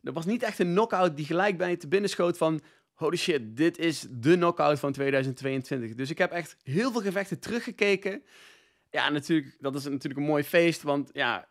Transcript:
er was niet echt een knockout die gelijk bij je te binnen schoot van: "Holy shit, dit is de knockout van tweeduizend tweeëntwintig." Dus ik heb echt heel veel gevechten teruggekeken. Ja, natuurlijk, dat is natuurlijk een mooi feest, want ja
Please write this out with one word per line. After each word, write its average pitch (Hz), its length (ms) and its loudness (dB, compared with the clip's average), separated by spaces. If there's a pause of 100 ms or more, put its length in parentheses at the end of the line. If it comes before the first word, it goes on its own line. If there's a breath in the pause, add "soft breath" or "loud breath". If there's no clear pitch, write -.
er - 100 -8
was 160 120 -4
niet 233 180 0
echt 214 160 -4
een 175 120 2
knockout 185 460 2
die 151 80 -4
gelijk 180 320 2
bij 180 120 -2
je 175 80 0
te 165 100 -12
binnen 196 220 2
schoot 175 280 0
van: 160 240 2 (320 soft breath)
"Holy 160 220 -2
shit, 120 420 -2
dit 165 200 2
is 160 320 -2
de 131 260 4
knockout 160 440 2
van 143 120 -2
tweeduizend 135 460 0
tweeëntwintig." 131 580 -4
Dus 131 140 -6
ik 160 80 -6
heb 180 140 2
echt 170 320 -8
heel 208 280 0
veel 226 100 -2
gevechten 190 380 -4
teruggekeken. 202 840 -2 (680 soft breath)
Ja, 143 200 0
natuurlijk, 147 500 0
dat 139 160 -4
is 139 80 -6
natuurlijk 139 360 -6
een 143 60 0
mooi 147 180 2
feest, 170 380 2
want 143 320 -2
ja 120 380 -2